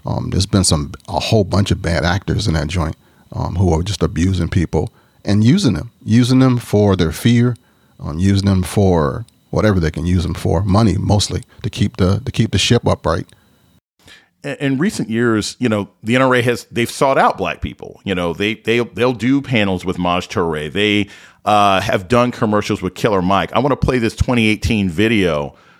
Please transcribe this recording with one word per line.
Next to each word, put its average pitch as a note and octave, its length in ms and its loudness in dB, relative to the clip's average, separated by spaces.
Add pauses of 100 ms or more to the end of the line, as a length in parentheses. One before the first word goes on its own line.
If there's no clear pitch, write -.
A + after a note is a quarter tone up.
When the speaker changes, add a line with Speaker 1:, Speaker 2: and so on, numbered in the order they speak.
Speaker 1:
Um, - 240 -4
there's - 160 0
been F#2+ 200 2
some, D2 280 -2 (140)
a - 120 -4
whole A2 240 2
bunch F#2 280 0
of E2+ 100 -2
bad E2 240 -2
actors F2 420 -2
in D#2+ 60 -2
that D#2 140 -2
joint, E2 280 -4 (360)
um, - 240 -6
who G2 180 2
are D#2+ 80 0
just F#2 220 -4
abusing F2 460 0
people - 440 -2 (320)
and G#2 180 2
using C#3 300 4
them, - 180 -6 (140)
using A#2+ 340 4
them B2+ 180 4
for G#2 380 2
their E2+ 160 0
fear, A#2+ 440 2 (440)
um, D#2+ 200 -8
using G2 260 2
them G2 160 2
for F2 640 0 (240)
whatever F#2+ 300 2
they D#2+ 100 0
can D2+ 160 -6
use F2+ 180 0
them E2+ 120 -4
for, F#2 280 -2
money G2 340 2
mostly, F#2+ 460 -2 (200)
to - 60 -6
keep - 280 -4
the, G2+ 280 0
to G#2+ 60 -6
keep A2+ 200 0
the G2 80 0
ship - 280 2
upright. F2 380 -2 (1160)
Speaker 2:
In, C#3+ 140 -8
in C3+ 200 -2
recent D3 320 -2
years, A2+ 500 0
you B2+ 80 0
know, G#2 220 0 (140)
the A2+ 120 0
N C3 60 4
R C3 140 4
A B2 80 2
has, A#2+ 220 -2
they've A#2 240 -4
sought C3+ 280 0
out - 200 2
Black E2 240 -6
people. - 420 -12
You G2 100 -2
know, F2 200 -2
they, G2+ 200 -2
they, A#2 300 0
they'll A#2 280 -2
do B2+ 300 0
panels G2+ 420 0
with F2 140 -4
Maj F2+ 320 -2
Toure. D#2 420 -4
They, G#2 380 0 (340)
uh, G2+ 380 4
have F#2+ 260 -2
done A#2+ 240 2
commercials G#2+ 500 -2
with F2+ 120 -4
Killer G2+ 300 0
Mike. F#2 300 0
I A2 60 2
wanna C3+ 160 0
play C3 220 0
this A2+ 180 -2
twenty A#2 320 0
eighteen G#2 420 0
video E2+ 640 0 (240)